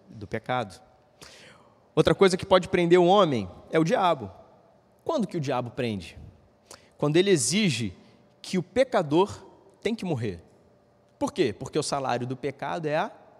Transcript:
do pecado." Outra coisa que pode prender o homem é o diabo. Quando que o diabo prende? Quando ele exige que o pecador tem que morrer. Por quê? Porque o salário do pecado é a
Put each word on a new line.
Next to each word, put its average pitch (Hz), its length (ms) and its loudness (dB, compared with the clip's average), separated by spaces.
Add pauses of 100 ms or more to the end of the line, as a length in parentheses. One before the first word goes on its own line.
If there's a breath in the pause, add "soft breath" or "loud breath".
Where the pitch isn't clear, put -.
do 104 180 -16
pecado." 117 560 -6 (1120 loud breath)
Outra 160 200 2
coisa 185 220 4
que - 100 -6
pode 185 220 2
prender 175 300 4
o 175 60 6
homem 165 440 4 (220)
é 156 80 0
o 160 60 2
diabo. 165 460 0 (760)
Quando 285 220 -2
que - 100 -6
o 165 40 -4
diabo 127 300 -4
prende? 110 480 -6 (800 loud breath)
Quando 151 200 0
ele 196 140 4
exige 135 640 0 (460 loud breath)
que - 160 -6
o 175 60 -2
pecador 202 800 0 (380)
tem 214 120 -2
que 220 100 -10
morrer. 117 380 -6 (760)
Por 285 140 -4
quê? 139 200 0
Porque - 260 -6
o 147 40 -2
salário 123 440 -4
do 131 100 -6
pecado 151 500 -8
é 147 100 -2
a 202 160 -4 (280)